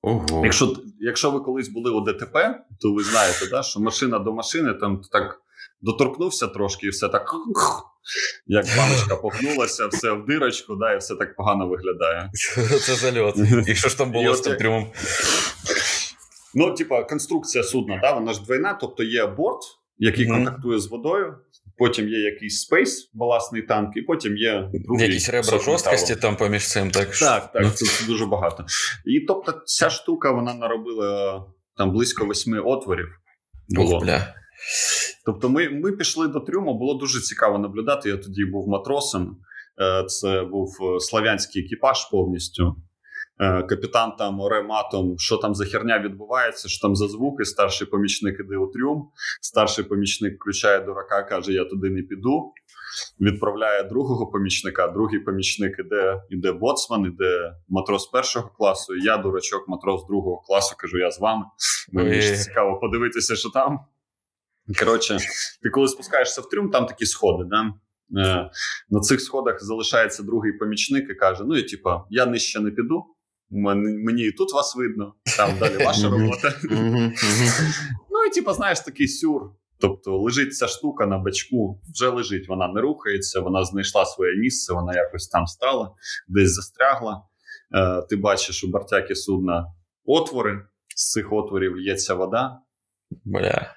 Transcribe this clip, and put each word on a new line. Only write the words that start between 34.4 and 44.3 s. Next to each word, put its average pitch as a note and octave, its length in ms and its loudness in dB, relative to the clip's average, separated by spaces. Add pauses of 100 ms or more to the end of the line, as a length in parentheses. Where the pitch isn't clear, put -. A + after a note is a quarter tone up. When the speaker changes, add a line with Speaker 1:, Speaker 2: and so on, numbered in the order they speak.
Speaker 2:
Тобто G#2+ 240 0
ми, D3+ 200 2
ми D#3 220 -2
пішли E3 360 -2
до C#3+ 120 -2
трюму, E3 400 -2
було C3+ 140 0
дуже B2+ 280 -2
цікаво G#2 380 2
наблюдати, G#2 500 -2
я G2 80 -2
тоді G2 280 -2
був F#2+ 220 -4
матросом, G2 680 -2 (440)
е, F#2+ 240 2
це F#2+ 380 0
був, F#2+ 260 -4 (120)
е, F#2 180 0
славянський G#2+ 640 0
екіпаж A2 460 0
повністю. F2+ 640 0 (640)
Е, F#2 240 4
капітан A2 540 0
там G2 220 -2